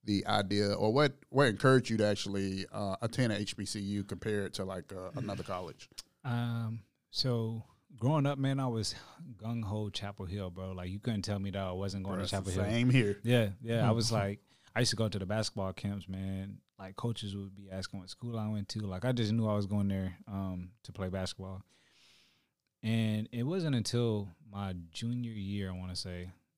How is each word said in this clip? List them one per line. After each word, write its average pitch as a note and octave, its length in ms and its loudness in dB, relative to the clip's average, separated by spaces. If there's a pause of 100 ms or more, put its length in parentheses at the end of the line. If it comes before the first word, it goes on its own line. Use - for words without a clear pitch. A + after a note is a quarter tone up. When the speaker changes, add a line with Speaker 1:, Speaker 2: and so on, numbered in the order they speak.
Speaker 1:
the G2+ 220 2
idea, G2+ 480 2
or G#2+ 180 4
what, C#3+ 220 4 (160)
what C3+ 180 6
encouraged C3 420 6
you A2+ 80 2
to G#2+ 80 6
actually, G2 680 0
uh, G2 300 -4
attend A#2 300 2
a G2 60 0
H G#2 180 -4
B G2+ 80 -4
C G#2+ 160 -6
U G2+ 240 0
compared G2+ 500 -2
to, G2 100 -4
like, F#2+ 280 -8
uh, F#2 240 -8
another G2 260 -6
college? F2+ 460 -8 (360)
Speaker 2:
Um, A#2 560 -2 (300)
so A2+ 520 0 (360)
growing C#3 280 4
up, C#3+ 120 0
man, C3+ 220 2
I C3+ 60 0
was A2+ 280 0 (420)
gung-ho G#2+ 540 -4
Chapel G2+ 360 -8
Hill, F#2+ 240 -4
bro. F#2+ 220 -8
Like, F2+ 180 -6
you G2 80 -4
couldn't G#2 240 0
tell G2+ 160 0
me G2 120 -2
that G2 120 -2
I F#2 100 -2
wasn't F#2+ 320 -2
going F#2+ 120 -2
Speaker 1:
Bro, G2 40 -2
Speaker 2:
to - 40 0
Speaker 1:
it's - 80 -2
the G2+ 60 0
Speaker 2:
Chapel F#2 140 -2
Hill. F#2+ 120 2
Speaker 1:
same A#2+ 260 6
here. A2 320 6
Speaker 2:
Yeah, A2+ 280 6 (120)
yeah. A2+ 260 4
I A2 40 8
was A2+ 200 4
Speaker 1:
<laughs> G#2+ 80 4
Speaker 2:
like, G2 200 -2 (340)
I A2+ 60 2
used A#2+ 100 4
to G#2 60 -2
go A2 120 2
to G2 100 -2
the F#2 80 -4
basketball G2+ 460 0
camps, G2+ 360 -4
man. F#2+ 500 -6 (200)
Like, F#2+ 180 -12
coaches G#2+ 380 -4
would G2 200 -8
be G2 160 -18
asking F#2+ 300 -6
what F2+ 100 -14
school A#2 280 -8
I G#2+ 100 -2
went G#2 220 -2
to. G#2+ 100 -4
Like, F#2+ 260 -4
I C3 60 2
just A2+ 200 2
knew A2+ 160 4
I G#2 60 4
was G#2 120 2
going G2+ 220 2
there, F#2+ 260 0 (140)
um, F#2+ 420 -6 (120)
to - 100 -14
play F#2+ 160 -4
basketball. F#2+ 540 -6 (1200)
And A2 500 2
it A#2+ 100 -4
wasn't D#3+ 320 0
until A2 540 0 (240)
my G2 220 -4 (180)
junior A#2+ 400 -4
year, G2 380 -4
I - 20 -6
wanna F2+ 240 -6
say F2+ 340 -8 (280)